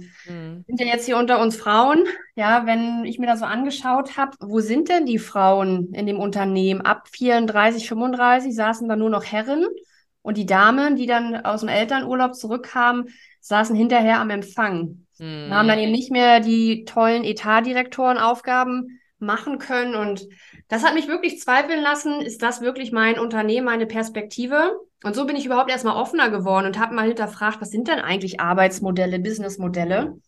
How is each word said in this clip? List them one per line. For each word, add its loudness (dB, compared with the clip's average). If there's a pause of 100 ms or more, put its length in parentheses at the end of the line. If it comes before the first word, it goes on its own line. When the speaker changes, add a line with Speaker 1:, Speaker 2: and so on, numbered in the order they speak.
(300)
Speaker 1:
Mhm. -14
Speaker 2:
Sind -6
ja 0
jetzt -2
hier 0
unter 4
uns 2
Frauen. 4 (300)
Ja, 2
wenn 0
ich -6
mir -2
das 2
so -4
angeschaut -2
hab, -4
wo -2
sind 0
denn 4
die 0
Frauen 2
in -4
dem -2
Unternehmen? 0
Ab -4
vierunddreißig, 0
fünfunddreißig 2
saßen -2
da -2
nur 0
noch -2
Herren. -2 (560)
Und -4
die -2
Damen, 4
die -2
dann 0
aus -4
dem -4
Elternurlaub 0
zurückkamen, -2 (320)
saßen 2
hinterher 4
am -2
Empfang. -4 (140)
Speaker 1:
Mhm. -10
Speaker 2:
Und -6
haben 4
dann 4
eben 0
nicht -4
mehr 6
die 2
tollen 2
Etatdirektorenaufgaben 0 (200)
machen -4
können. -4
Und -4 (400)
das -2
hat 4
mich 0
wirklich -4
zweifeln 0
lassen, -2
ist -8
das -2
wirklich -6
mein 2
Unternehmen, -2
meine 0
Perspektive? -2 (260)
Und -6
so -2
bin -4
ich -6
überhaupt 0
erstmal -2
offener 0
geworden 0
und -4
hab -2
mal -2
hinterfragt, -4
was -10
sind -4
denn 0
eigentlich -4
Arbeitsmodelle, 0
Businessmodelle? -4 (100)